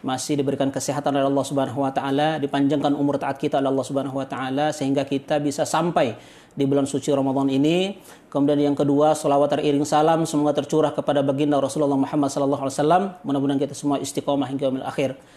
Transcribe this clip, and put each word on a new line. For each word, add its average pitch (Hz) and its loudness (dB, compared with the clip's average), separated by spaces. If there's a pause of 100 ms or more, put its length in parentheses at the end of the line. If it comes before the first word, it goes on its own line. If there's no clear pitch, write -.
masih 131 -2
diberikan 139 0
kesehatan 139 -2
oleh 139 2
Allah 135 0
Subhanahu 131 -2
wa 135 0
taala, 139 0
dipanjangkan 143 0
umur 143 0
taat 135 -4
kita 151 -2
oleh 135 0
Allah 131 -2
Subhanahu 135 -4
wa 131 -8
taala, 135 -2
sehingga 139 0
kita 139 -2
bisa 147 -2
sampai 160 0 (360)
di 139 0
bulan 139 2
suci 139 0
Ramadan 135 0
ini. 170 2 (320)
Kemudian 143 2
yang 143 2
kedua, 147 4
salawat 143 2
teriring 147 0
salam 160 2
semoga 147 0
tercurah 151 2
kepada 143 0
baginda 143 0
Rasulullah 139 0
Muhammad 139 0
sallallahu 139 -2
alaihi 135 -4
wasallam. 165 4 (240)
Mudah-mudahan 139 0
kita 139 -4
semua 143 -2
istiqomah 139 -2
hingga 135 -2
yaumil 131 -6
akhir. 131 -4 (180)